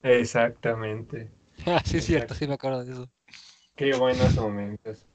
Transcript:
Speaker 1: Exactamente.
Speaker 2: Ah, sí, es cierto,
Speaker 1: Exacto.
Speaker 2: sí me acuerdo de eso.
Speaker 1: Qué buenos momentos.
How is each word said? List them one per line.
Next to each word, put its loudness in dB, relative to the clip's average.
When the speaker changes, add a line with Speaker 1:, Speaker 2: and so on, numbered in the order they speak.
Speaker 1:
Exactamente. 0
Speaker 2:
Ah, 2
sí, 0
es -2
cierto, 0
Speaker 1:
Exacto. -10
Speaker 2:
sí -4
me -4
acuerdo -4
de -12
eso. -12
Speaker 1:
Qué 0
buenos 4
momentos. -6